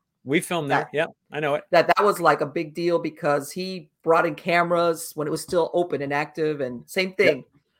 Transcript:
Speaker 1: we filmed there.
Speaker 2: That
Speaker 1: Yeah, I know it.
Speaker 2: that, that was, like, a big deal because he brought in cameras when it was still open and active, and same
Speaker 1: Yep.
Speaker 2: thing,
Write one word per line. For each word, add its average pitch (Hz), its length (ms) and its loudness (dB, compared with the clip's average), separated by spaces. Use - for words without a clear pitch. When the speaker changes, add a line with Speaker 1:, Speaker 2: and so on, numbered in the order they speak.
Speaker 1:
we 147 160 0
filmed 165 300 -4
there. 143 80 2
Speaker 2:
That 147 140 -4
Speaker 1:
Yeah, 151 140 0
I 147 80 -8
know 147 160 0
it. - 160 -8
Speaker 2:
that, 165 160 6
that - 160 2
was, 180 160 2
like, 151 200 4
a 151 60 -2
big 151 280 -6
deal 170 260 0
because 147 500 -2
he 185 400 -10
brought 165 220 4
in 156 120 -2
cameras 170 800 0
when 151 100 -4
it 151 40 -4
was 156 120 -4
still 175 320 0
open 175 260 0
and 143 120 -4
active, 151 480 -2
and 123 280 -8
same 190 200 -2
Speaker 1:
Yep. 185 80 -14
Speaker 2:
thing, 156 280 2